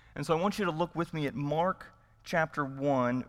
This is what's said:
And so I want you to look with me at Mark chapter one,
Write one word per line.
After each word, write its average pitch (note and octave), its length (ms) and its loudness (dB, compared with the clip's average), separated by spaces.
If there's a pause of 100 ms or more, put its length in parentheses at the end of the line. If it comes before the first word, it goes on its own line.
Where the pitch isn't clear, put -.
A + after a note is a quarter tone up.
(160)
And D3 100 -6
so D#3+ 100 2
I E3 40 -2
want G#3 180 0
you G#3 60 0
to F3 80 2
look E3+ 240 -2
with E3 180 -2
me D3+ 140 0
at - 80 -6
Mark D3+ 500 0 (380)
chapter D#3+ 400 0
one, C3 640 2